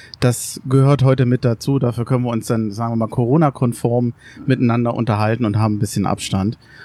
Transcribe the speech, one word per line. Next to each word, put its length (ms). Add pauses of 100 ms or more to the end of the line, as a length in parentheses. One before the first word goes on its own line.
(200)
Das 480
gehört 340
heute 240
mit 180
dazu. 360
Dafür 240
können 180
wir 80
uns 160
dann, 240
sagen 220
wir 40
mal, 120
Corona-konform 1040 (340)
miteinander 480
unterhalten 520
und 120
haben 160
ein 60
bisschen 260
Abstand. 520 (260)